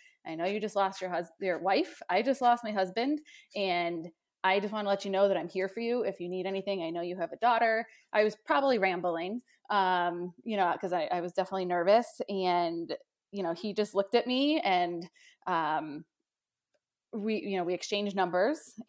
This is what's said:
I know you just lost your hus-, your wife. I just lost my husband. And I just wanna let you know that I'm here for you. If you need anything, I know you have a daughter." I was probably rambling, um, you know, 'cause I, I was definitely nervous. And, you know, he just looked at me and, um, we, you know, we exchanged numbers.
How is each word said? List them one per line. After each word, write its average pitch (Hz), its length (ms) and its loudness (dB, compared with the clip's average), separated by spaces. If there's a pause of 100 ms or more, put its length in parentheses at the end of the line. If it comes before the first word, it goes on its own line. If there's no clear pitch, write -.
(280)
I 165 80 -8
know 165 100 -4
you 202 140 -2
just 202 160 -6
lost 190 260 0
your 185 80 -6
hus-, 175 300 -4
your 185 200 -2
wife. 190 400 0 (100)
I 220 120 2
just 254 200 0
lost 240 220 4
my 214 80 -4
husband. 220 480 0 (360)
And 175 560 -2 (320)
I 196 160 4
just 196 140 -2
wanna 208 160 -2
let 196 160 0
you 196 60 -4
know 196 160 6
that 190 100 2
I'm 170 120 -4
here 185 180 -2
for 190 120 -8
you. 233 240 0
If 190 160 -4
you 175 100 -6
need 185 160 -4
anything, 196 380 -4
I 165 80 -6
know 170 100 -6
you 180 160 -6
have 170 160 -4
a - 40 -12
daughter." 226 500 2 (260)
I 214 100 6
was 214 120 2 (100)
probably 277 320 4
rambling, 180 640 0 (300)
um, 180 600 2 (100)
you 220 140 -4
know, 180 220 4
'cause 180 140 -2
I, 165 120 0
I 175 160 -2
was 175 120 -6
definitely 190 320 -2
nervous. 180 640 4
And, 175 680 0 (360)
you 196 120 -6
know, 165 100 -2
he 202 200 -6
just 208 220 -2
looked 196 200 2
at 233 120 4
me 277 340 2
and, 175 480 0 (380)
um, 156 580 -2 (1080)
we, 214 280 -2
you 196 160 -4
know, 180 60 0
we 175 100 -2
exchanged 202 420 -4
numbers. 190 580 0 (160)